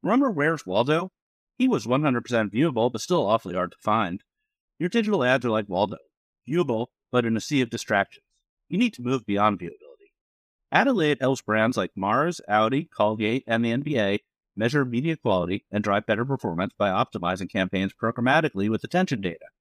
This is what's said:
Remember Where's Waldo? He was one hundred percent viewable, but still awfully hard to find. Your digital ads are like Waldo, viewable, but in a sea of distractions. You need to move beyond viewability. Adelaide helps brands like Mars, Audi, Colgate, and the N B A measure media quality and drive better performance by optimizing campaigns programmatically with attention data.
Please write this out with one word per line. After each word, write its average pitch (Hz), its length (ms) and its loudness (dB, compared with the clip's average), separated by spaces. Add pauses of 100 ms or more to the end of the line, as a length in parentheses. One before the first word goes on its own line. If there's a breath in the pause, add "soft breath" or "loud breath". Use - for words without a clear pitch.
Remember 240 300 2
Where's 156 340 0
Waldo? 139 460 0 (480)
He 254 80 4
was 147 180 0
one 123 160 2
hundred 127 200 2
percent 113 300 0
viewable, 123 400 2
but 110 100 -8
still 170 220 2
awfully 101 300 2
hard 90 200 -2
to - 100 -20
find. 107 400 0 (560)
Your 175 100 -2
digital 208 340 0
ads 127 220 4
are 120 60 2
like 107 180 0
Waldo, 95 280 0 (520)
viewable, 131 380 0 (240)
but 123 120 2
in 113 140 0
a - 20 0
sea 139 220 0
of 117 80 0
distractions. - 540 -2 (440)
You 175 120 -2
need 233 160 0
to 123 80 -12
move 123 240 -2
beyond 101 320 2
viewability. - 500 -16 (600)
Adelaide 170 500 -2
helps 131 220 -2
brands 110 340 0
like 95 180 -4
Mars, 120 540 -2
Audi, 113 420 0
Colgate, 110 540 0
and 117 180 0
the 117 60 0
N 117 120 -2
B 151 180 -2
A 101 200 0 (360)
measure 120 280 0
media 131 340 -2
quality 92 520 0
and 104 140 -2
drive 104 240 0
better 110 180 0
performance 95 500 -4
by 101 140 0
optimizing 92 580 -2
campaigns 95 460 -2
programmatically 120 800 0
with 110 120 -2
attention 170 380 0
data. 87 240 -6 (160)